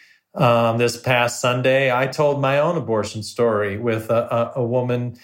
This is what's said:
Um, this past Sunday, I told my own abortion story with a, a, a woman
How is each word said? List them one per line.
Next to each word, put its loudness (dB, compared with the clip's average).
Um, 2
this 0
past 0
Sunday, 2
I 0
told 0
my 2
own 0
abortion -4
story -2
with -4
a, 0
a, -2
a 0
woman -2